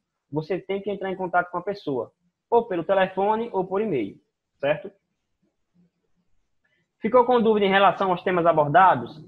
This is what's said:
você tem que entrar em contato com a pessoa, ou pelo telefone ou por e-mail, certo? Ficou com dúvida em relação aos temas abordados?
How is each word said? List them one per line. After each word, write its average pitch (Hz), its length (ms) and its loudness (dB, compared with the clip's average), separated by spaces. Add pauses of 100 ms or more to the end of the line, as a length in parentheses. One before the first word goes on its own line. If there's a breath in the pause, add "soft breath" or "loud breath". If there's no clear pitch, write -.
(300)
você 156 280 -6
tem 196 220 -8
que 208 100 -8
entrar 190 200 -8
em 180 60 -6
contato 180 340 -4
com 180 80 -8
a 170 40 -6
pessoa, 147 500 -8 (360)
ou 233 180 2
pelo 175 180 -6
telefone 196 680 0
ou 185 120 -2
por 185 160 -4
e-mail, 135 360 -4 (420)
certo? 143 320 -4 (2000)
Ficou 240 240 4
com 240 160 2
dúvida 208 240 2
em 190 60 2
relação 190 400 2
aos 175 120 -2
temas 180 220 0
abordados? 156 840 2